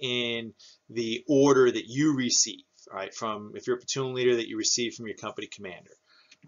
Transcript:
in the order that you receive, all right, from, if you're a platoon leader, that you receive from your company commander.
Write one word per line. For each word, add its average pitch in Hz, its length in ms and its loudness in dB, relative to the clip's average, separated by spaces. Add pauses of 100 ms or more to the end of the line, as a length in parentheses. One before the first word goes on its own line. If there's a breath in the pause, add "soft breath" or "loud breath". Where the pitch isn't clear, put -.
in 120 540 -4 (360 soft breath)
the 113 380 -4
order 135 420 8
that 107 160 -2
you 139 300 0
receive, 117 480 0 (260)
all 101 60 -12
right, 95 180 -8
from, 107 400 -8
if 104 140 -12
you're 123 80 2
a - 20 -6
platoon 131 340 -6
leader, 123 220 4
that 117 140 -2
you 110 80 -8
receive 110 380 -2
from 120 120 -12
your 101 100 -10
company 107 300 -10
commander. 92 460 -16 (540 soft breath)